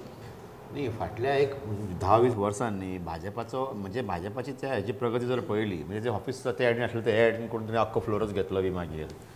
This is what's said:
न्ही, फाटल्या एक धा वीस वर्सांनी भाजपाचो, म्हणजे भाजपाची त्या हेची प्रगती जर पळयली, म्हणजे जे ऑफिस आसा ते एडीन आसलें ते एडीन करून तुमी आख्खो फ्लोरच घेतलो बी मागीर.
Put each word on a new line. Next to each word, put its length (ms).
न्ही, 160
फाटल्या 460
एक 200
धा 160
वीस 200
वर्सांनी 600
भाजपाचो, 800
म्हणजे 260
भाजपाची 580
त्या 140
हेची 180
प्रगती 340
जर 140
पळयली, 360
म्हणजे 240
जे 100
ऑफिस 280
आसा 200
ते 60
एडीन 180
आसलें 240
ते 200
एडीन 200
करून 200
तुमी 120
आख्खो 220
फ्लोरच 320
घेतलो 300
बी 80
मागीर. 360